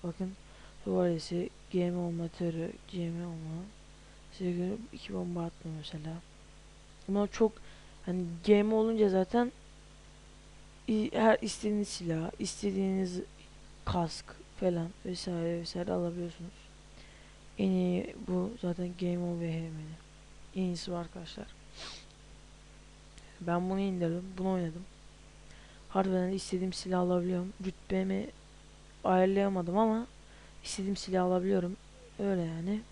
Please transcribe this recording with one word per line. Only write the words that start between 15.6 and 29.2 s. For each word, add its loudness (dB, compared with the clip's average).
alabiliyorsunuz. -2
En 2
iyi 2
bu 0
zaten -2
G 0
M -2
V -2
H -4
En -2
iyisi -2
bu -2
arkadaşlar. -8
Ben 2
bunu 2
indirdim, 0
bunu 0
oynadım. -2
Harbiden 2
istediğim -2
silah 0
alabiliyorum. 2
Rütbemi -2
ayarlayamadım 4